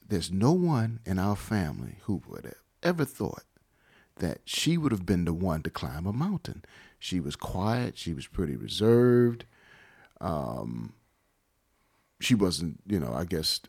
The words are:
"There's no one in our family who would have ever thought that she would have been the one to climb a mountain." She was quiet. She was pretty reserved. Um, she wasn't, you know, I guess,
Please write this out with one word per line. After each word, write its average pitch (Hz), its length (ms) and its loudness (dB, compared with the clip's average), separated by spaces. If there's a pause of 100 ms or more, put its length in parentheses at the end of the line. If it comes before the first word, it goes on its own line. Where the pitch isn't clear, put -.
"There's 85 240 -2
no 107 220 4
one 123 520 2
in 95 140 0
our 101 160 2
family 76 680 -4
who 98 260 -2
would 50 160 -14
have - 160 -16 (200)
ever 170 220 0
thought - 400 -6 (720)
that - 300 -4
she - 320 0
would 151 160 2
have 92 120 -2
been 87 200 4
the 85 80 2
one 82 300 0
to - 60 -6
climb 73 380 -6
a 101 60 0
mountain." 156 500 -4 (360)
She 92 200 -4
was 73 160 -4
quiet. 110 600 -2
She - 180 -6
was 67 120 -8
pretty 78 300 -2
reserved. 120 880 6 (760)
Um, 58 720 -4 (1300)
she - 140 0
wasn't, 87 540 2
you 98 120 0
know, 60 140 -2
I 69 100 -2
guess, 85 460 -2